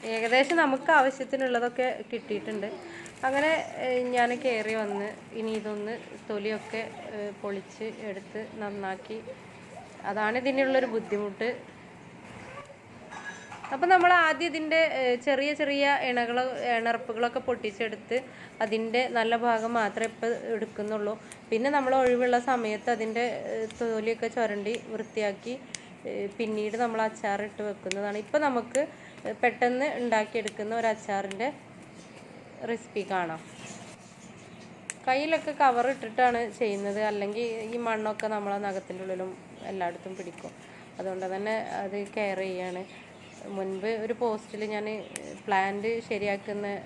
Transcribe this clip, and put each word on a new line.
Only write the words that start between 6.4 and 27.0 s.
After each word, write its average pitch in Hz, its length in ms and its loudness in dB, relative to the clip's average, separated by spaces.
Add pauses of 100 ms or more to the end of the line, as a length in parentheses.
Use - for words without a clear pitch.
ഏ, - 20 -6 (240)
പൊളിച്ച് 202 440 -6 (220)
എടുത്ത് 196 320 -8 (220)
നന്നാക്കി. 202 560 -6 (920)
അതാണ് 214 320 0
ഇതിനുള്ളൊരു 262 520 4
ബുദ്ധിമുട്ട്. 208 540 -2 (2250)
അപ്പം 269 200 2
നമ്മൾ 349 180 10 (140)
ആദ്യം 311 260 4
ഇതിൻ്റെ, 311 300 2 (180)
ഏ, 262 40 2 (240)
ചെറിയ 285 240 4 (100)
ചെറിയ 277 240 4 (260)
ഇണകൾ, 240 280 2 (400)
ഇണർപ്പുകളൊക്കെ 233 680 0
പൊട്ടിച്ചെടുത്ത് 226 720 -2 (460)
അതിൻ്റെ 226 380 2 (160)
നല്ല 226 180 4 (100)
ഭാഗം 226 340 4
മാത്രമേ 220 300 0
ഇപ്പം 226 240 -2 (200)
എടുക്കുന്നുള്ളൂ. 208 600 -2 (360)
പിന്നെ 226 260 4
നമ്മൾ 262 260 4
ഒഴിവുള്ള 247 360 6 (120)
സമയത്ത് 226 460 0
അതിൻ്റെ, 220 280 0 (300)
ഏ, - 20 -2 (220)
തൊലിയൊക്കെ 226 580 0
ചുരണ്ടി 208 380 0 (180)
വൃത്തിയാക്കി, 214 640 -2 (560)
ഏ, - 20 -4 (260)
പിന്നീട് 214 460 0
നമ്മൾ 226 240 2